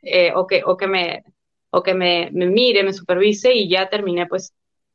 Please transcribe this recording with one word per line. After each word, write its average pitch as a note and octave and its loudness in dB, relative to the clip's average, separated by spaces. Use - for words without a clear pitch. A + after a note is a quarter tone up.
eh, F3 2
o F3 0
que, F3+ 0
o F#3 0
que G3 -4
me, F3+ -4
o F3 0
que F#3+ 0
me, F3 0
me F3+ 0
mire, A3 2
me F#3+ -2
supervise G3+ 0
y G#3 0
ya F#3 0
terminé, F3 -4
pues, F3+ -8